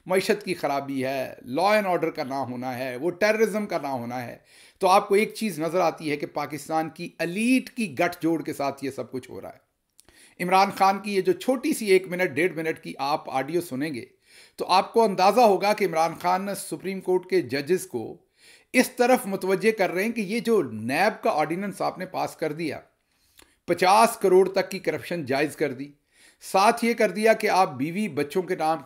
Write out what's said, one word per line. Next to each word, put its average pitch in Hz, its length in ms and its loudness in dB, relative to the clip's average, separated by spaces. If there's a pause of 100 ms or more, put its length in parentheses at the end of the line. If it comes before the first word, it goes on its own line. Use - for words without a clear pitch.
मईशत 190 360 0
की 185 100 -4
ख़राबी 139 480 -4
है, 131 360 -6 (180)
law 185 160 2
and 208 180 2
order 160 260 -2
का 151 80 -6
ना 135 140 -6
होना 127 340 -6
है, 123 260 -6
वो 156 120 -4
टेररिज्म 208 560 0
का 180 120 -6
ना 143 120 -6
होना 123 260 -6
है, 123 280 -12 (380)
तो 190 60 4
आपको 202 280 4
एक 208 220 2
चीज़ 170 240 -6
नज़र 165 180 0
आती 160 300 0
है 147 80 -2
कि 160 80 -8
पाकिस्तान 156 640 -6
की 170 320 -14
एलीट 226 480 0
की 220 180 -6
गठजोड़ 165 540 0
के 143 120 -8
साथ 139 300 -6
ये 131 80 -6
सब 127 200 -10
कुछ 131 180 -12
हो 95 100 -14
रहा 95 120 -14
है। - 100 -20 (760)
इमरान 190 320 4
खान 196 280 2
की 202 160 -4
ये 190 60 2
जो 180 120 4
छोटी 262 400 0
सी 214 160 -4
एक 185 180 6
मिनट, 180 240 -2
डेढ़ 156 220 0
मिनट 160 260 -6
की - 200 -14
आप 143 300 -2
ऑडियो 139 320 -2
सुनेंगे, 135 460 -6 (520)
तो - 60 -4
आपको 202 360 2
अंदाज़ा 196 420 4
होगा 202 300 4
कि 202 120 0
इमरान 165 300 0
खान 190 380 -2
सुप्रीम 185 460 -8
कोर्ट 185 300 0
के 180 120 2
जजेस 143 440 -2
को 117 340 -8 (540)
इस - 240 2
तरफ 247 300 4
मुतवज्जे 190 440 0
कर 185 180 0
रहे 180 140 -2
हैं 233 100 -2
कि 233 80 -4
ये 208 180 -4
जो 214 220 2 (120)
नैब 143 500 -2
का 170 80 0
ऑर्डिनेंस 165 500 -2
आपने 160 240 -6
पास 147 300 -8
कर 156 180 -4
दिया, 151 280 -6 (840)
पचास 196 500 4
करोड़ 190 320 6
तक 190 200 -2
की 190 100 -6
करप्शन 156 460 -6
जायज़ 135 320 -2
कर 143 140 -2
दी, 139 180 -12 (540)
साथ 220 400 2
ये 233 100 2
कर 220 180 2
दिया 214 220 4
कि 214 140 0
आप 185 220 4
बीवी 165 400 -4
बच्चों 147 320 -2
के 175 140 -4
नाम 160 300 0